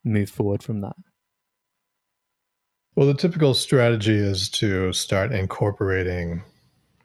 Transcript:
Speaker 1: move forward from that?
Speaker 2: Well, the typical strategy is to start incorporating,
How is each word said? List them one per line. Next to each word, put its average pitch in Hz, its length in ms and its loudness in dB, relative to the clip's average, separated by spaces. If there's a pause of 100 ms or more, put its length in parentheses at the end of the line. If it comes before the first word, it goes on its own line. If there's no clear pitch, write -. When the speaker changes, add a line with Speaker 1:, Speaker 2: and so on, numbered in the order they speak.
Speaker 1:
move 104 260 0
forward 101 320 -2
from 107 200 -8
that? - 140 -10 (2000)
Speaker 2:
Well, 139 120 4
the 143 80 4
typical 156 400 2
strategy 117 600 2
is 98 360 0
to 92 420 0
start 101 380 -2
incorporating, 92 1120 -2 (600)